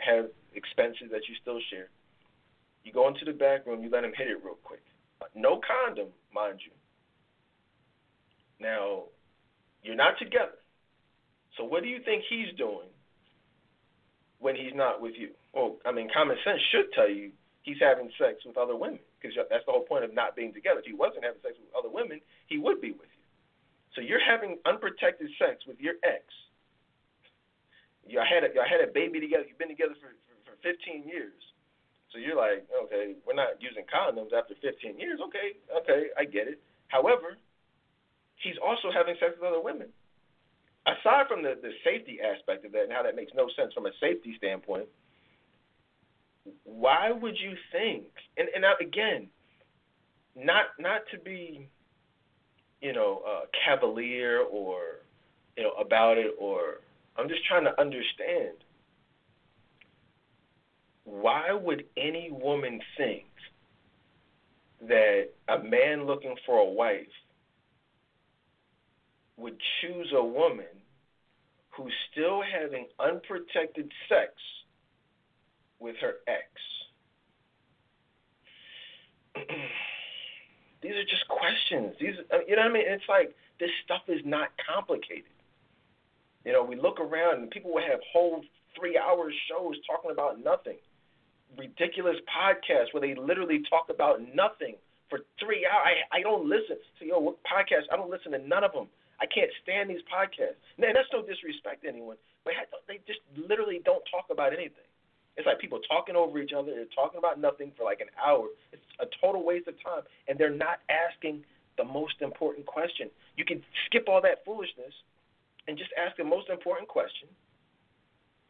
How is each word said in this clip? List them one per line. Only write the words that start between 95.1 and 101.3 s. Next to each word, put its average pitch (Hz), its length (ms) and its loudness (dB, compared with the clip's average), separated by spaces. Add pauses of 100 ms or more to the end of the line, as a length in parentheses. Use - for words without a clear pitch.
three 202 280 0
hours. 180 300 6 (140)
I, 185 80 0
I - 20 2
don't 196 260 2
listen. 208 300 2 (220)
So, - 60 -14
yo, 170 140 2
what 156 240 0
podcast? 180 480 2
I 175 60 4
don't 185 120 -6
listen 175 220 -10
to 135 80 -2
none 165 240 2
of 196 80 4
them. 120 160 -6 (320)
I - 60 -2
can't 196 240 2 (140)
stand 196 260 -2
these 175 220 -8
podcasts. 190 480 -2 (180)
Man, 220 160 4
that's - 200 4
no 220 100 0
disrespect 151 600 -10